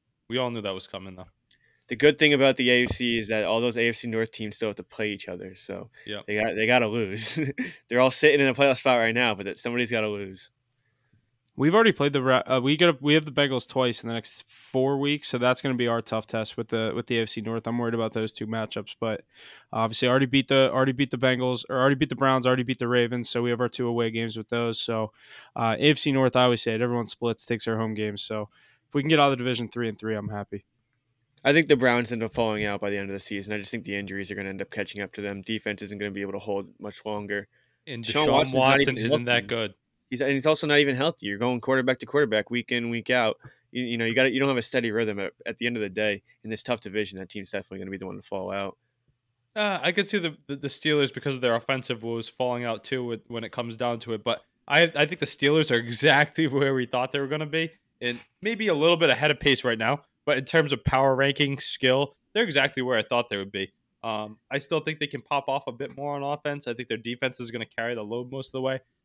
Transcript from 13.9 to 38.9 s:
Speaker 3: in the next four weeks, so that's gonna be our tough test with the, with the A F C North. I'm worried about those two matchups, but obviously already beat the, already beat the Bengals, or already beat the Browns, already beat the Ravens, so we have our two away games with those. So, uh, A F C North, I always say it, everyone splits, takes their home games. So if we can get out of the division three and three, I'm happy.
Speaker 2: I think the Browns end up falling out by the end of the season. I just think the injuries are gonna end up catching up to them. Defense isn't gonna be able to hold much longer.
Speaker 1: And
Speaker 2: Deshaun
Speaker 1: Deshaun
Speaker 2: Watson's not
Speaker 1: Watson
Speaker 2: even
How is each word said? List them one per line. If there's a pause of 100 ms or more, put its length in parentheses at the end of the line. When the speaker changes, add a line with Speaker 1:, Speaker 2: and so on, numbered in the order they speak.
Speaker 3:
in
the
next
four
weeks,
so
that's
gonna
be
our
tough
test
with
the,
with
the
A
F
C
North.
I'm
worried
about
those
two
matchups,
but (480)
obviously
already
beat
the,
already
beat
the
Bengals,
or
already
beat
the
Browns,
already
beat
the
Ravens,
so
we
have
our
two
away
games
with
those.
So, (460)
uh,
A
F
C
North,
I
always
say
it,
everyone
splits,
takes
their
home
games.
So (360)
if
we
can
get
out
of
the
division
three
and
three,
I'm
happy. (800)
Speaker 2:
I
think
the
Browns
end
up
falling
out
by
the
end
of
the
season.
I
just
think
the
injuries
are
gonna
end
up
catching
up
to
them.
Defense
isn't
gonna
be
able
to
hold (100)
much
longer. (360)
Speaker 1:
And
Speaker 2:
Deshaun
Speaker 1:
Deshaun
Speaker 2:
Watson's
not
Speaker 1:
Watson
Speaker 2:
even